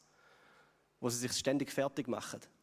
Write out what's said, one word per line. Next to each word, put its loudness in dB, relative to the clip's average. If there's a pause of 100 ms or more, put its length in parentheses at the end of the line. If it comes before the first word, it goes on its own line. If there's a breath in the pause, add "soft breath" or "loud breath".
(1000 soft breath)
Wo 0
sie -2
sich 0
ständig 2
fertig 0
machen. -4 (220)